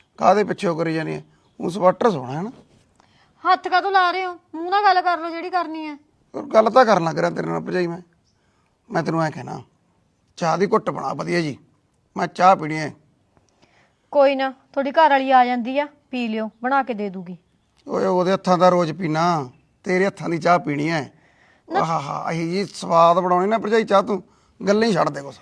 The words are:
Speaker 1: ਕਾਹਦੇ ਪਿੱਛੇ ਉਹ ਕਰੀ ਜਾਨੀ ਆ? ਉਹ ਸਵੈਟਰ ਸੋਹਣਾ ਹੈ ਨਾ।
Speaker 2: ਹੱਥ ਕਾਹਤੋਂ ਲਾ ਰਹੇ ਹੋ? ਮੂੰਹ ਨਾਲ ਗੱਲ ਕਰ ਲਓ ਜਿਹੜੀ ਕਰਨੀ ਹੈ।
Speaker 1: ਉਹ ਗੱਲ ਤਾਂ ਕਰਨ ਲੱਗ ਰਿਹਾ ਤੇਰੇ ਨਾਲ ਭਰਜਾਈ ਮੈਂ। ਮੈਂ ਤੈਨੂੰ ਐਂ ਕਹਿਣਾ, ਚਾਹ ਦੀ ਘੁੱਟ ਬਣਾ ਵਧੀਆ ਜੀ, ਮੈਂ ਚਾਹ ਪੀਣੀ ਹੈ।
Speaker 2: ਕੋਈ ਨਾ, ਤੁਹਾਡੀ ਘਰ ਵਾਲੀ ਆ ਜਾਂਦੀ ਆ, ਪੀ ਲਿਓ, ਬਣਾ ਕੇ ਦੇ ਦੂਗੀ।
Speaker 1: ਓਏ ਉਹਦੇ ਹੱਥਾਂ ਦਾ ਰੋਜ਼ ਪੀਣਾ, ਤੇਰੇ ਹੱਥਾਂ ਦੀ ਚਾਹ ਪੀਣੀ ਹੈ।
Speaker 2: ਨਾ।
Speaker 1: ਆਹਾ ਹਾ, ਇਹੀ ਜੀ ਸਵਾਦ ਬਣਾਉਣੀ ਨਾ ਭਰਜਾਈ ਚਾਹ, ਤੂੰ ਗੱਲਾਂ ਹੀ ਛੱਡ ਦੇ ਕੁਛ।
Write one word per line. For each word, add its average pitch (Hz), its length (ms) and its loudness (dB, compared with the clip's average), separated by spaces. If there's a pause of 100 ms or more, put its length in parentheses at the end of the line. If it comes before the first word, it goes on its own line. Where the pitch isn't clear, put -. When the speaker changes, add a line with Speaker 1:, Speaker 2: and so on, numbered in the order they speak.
(180)
Speaker 1:
ਕਾਹਦੇ 202 260 4
ਪਿੱਛੇ 185 240 -4
ਉਹ 160 100 -4
ਕਰੀ 165 160 -4
ਜਾਨੀ 156 220 -6
ਆ? 151 60 -12 (380)
ਉਹ 185 100 -6
ਸਵੈਟਰ 180 400 2
ਸੋਹਣਾ 127 220 -6
ਹੈ 156 100 -6
ਨਾ। 220 80 -8 (1000)
Speaker 2:
ਹੱਥ 370 180 0
ਕਾਹਤੋਂ 359 220 0
ਲਾ 370 200 2
ਰਹੇ 370 160 -4
ਹੋ? 349 120 -10 (160)
ਮੂੰਹ 330 160 -8
ਨਾਲ 403 120 0
ਗੱਲ 370 200 4
ਕਰ 339 160 -2
ਲਓ 330 120 -8
ਜਿਹੜੀ 330 200 -10
ਕਰਨੀ 320 360 -6
ਹੈ। 294 120 -12 (360)
Speaker 1:
ਉਹ - 80 -8
ਗੱਲ 220 280 2
ਤਾਂ 254 140 6
ਕਰਨ 190 200 4
ਲੱਗ 160 140 -2
ਰਿਹਾ 170 120 0
ਤੇਰੇ 165 160 -6
ਨਾਲ 165 140 -4
ਭਰਜਾਈ 175 260 -2
ਮੈਂ। 170 140 -8 (880)
ਮੈਂ 165 120 -2
ਤੈਨੂੰ 160 200 -2
ਐਂ 156 80 -2
ਕਹਿਣਾ, 127 320 -12 (720)
ਚਾਹ 165 220 -2
ਦੀ 196 80 0
ਘੁੱਟ 220 240 0
ਬਣਾ 143 220 -6
ਵਧੀਆ 165 280 -4
ਜੀ, 147 180 -4 (580)
ਮੈਂ 180 100 -2
ਚਾਹ 185 300 4
ਪੀਣੀ 156 220 -4
ਹੈ। 147 160 -8 (1160)
Speaker 2:
ਕੋਈ 277 240 4
ਨਾ, 269 160 -2
ਤੁਹਾਡੀ 277 400 -6
ਘਰ 311 200 4
ਵਾਲੀ 269 200 2
ਆ 254 140 6
ਜਾਂਦੀ 247 340 -2
ਆ, 285 100 -2 (220)
ਪੀ 247 180 -4
ਲਿਓ, 220 220 -4 (120)
ਬਣਾ 269 200 0
ਕੇ 247 120 -6
ਦੇ 202 140 -6
ਦੂਗੀ। 185 280 -12 (520)
Speaker 1:
ਓਏ 185 160 -2
ਉਹਦੇ 185 280 2
ਹੱਥਾਂ 185 260 2
ਦਾ 180 100 8
ਰੋਜ਼ 175 240 2
ਪੀਣਾ, 160 580 -2 (340)
ਤੇਰੇ 185 220 0
ਹੱਥਾਂ 190 220 -6
ਦੀ 170 100 -4
ਚਾਹ 170 200 4
ਪੀਣੀ 147 320 -4
ਹੈ। 160 220 -4 (600)
Speaker 2:
ਨਾ। 381 80 0
Speaker 1:
ਆਹਾ 160 200 -2
ਹਾ, 151 320 -8
ਇਹੀ 165 180 -4
ਜੀ 190 140 -4
ਸਵਾਦ 170 540 2
ਬਣਾਉਣੀ 180 280 2
ਨਾ 220 120 0
ਭਰਜਾਈ 214 260 0
ਚਾਹ, 196 180 4
ਤੂੰ 202 200 -4 (460)
ਗੱਲਾਂ 214 200 2
ਹੀ 220 40 2
ਛੱਡ 156 160 0
ਦੇ 143 140 -8
ਕੁਛ। 139 200 -16